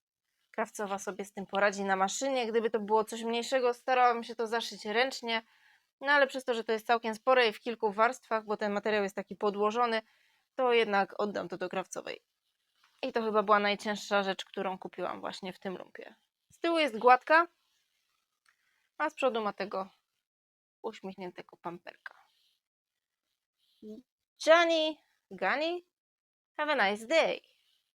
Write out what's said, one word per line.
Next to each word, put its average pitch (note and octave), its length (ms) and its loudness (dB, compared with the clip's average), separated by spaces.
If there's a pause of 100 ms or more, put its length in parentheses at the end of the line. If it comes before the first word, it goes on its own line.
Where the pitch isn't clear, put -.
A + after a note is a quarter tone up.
(520)
krawcowa G#3 480 -6
sobie G3 260 -10
z - 80 -18
tym G3 120 -10
poradzi G3+ 380 0
na G3 120 2
maszynie. A#3+ 520 -2
Gdyby A3 220 0
to A3+ 100 -2
było G#3+ 240 2
coś A3+ 200 -8
mniejszego, A#3 500 0
starałabym B3 500 2
się A3+ 120 -12
to A3+ 120 -4
zaszyć A3+ 380 -6
ręcznie, A3+ 560 -2 (600)
no C#4 100 0
ale C#4 160 6
przez C4+ 180 -8
to, B3 80 -2
że A3+ 100 -2
to A3+ 80 -4
jest A3 160 -2
całkiem A3+ 280 0
spore B3+ 320 6
i G#3 60 0
w - 60 -14
kilku A3 320 -4
warstwach, A3 540 0
bo G#3 120 -4
ten G#3 140 -2
materiał G#3 320 0
jest F#3+ 120 -6
taki G3 200 -10
podłożony, G#3+ 640 0 (540)
to B3 180 2
jednak G#3 440 2
oddam G3 320 -4
to F3+ 80 -8
do F3+ 120 -6
krawcowej. - 520 -8 (840)
I C4 100 -6
to A#3 80 0
chyba G#3+ 220 0
była G#3 160 4
najcięższa G3+ 640 -2
rzecz, F#3+ 220 -4
którą F#3+ 320 -8
kupiłam - 440 -10
właśnie F#3+ 320 -10
w - 60 -20
tym F#3 180 -8
lumpie. - 380 -18 (360)
Z - 80 -20
tyłu E4+ 200 0
jest B3 180 -2
gładka, B3+ 500 6 (1500)
a D4+ 120 0
z - 40 -6
przodu A#3 280 0
ma G3+ 120 -4
tego G3 360 -6 (920)
uśmiechniętego F#3+ 760 -12
pamperka. - 680 -16 (2250)
Johnny, D#4+ 500 4 (360)
Gani, C#4+ 540 -2 (720)
have D4+ 140 -2
a A3 180 2
nice G#3+ 180 -6
day. C#4+ 320 2 (560)